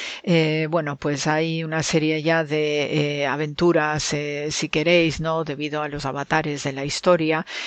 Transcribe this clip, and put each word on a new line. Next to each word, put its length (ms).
eh, 480
bueno, 260
pues 300
hay 360
una 200
serie 400
ya 200
de, 800
eh, 60
aventuras, 880
eh, 360
si 200
queréis, 500
¿no?, 240
debido 380
a 60
los 180
avatares 580
de 80
la 140
historia, 580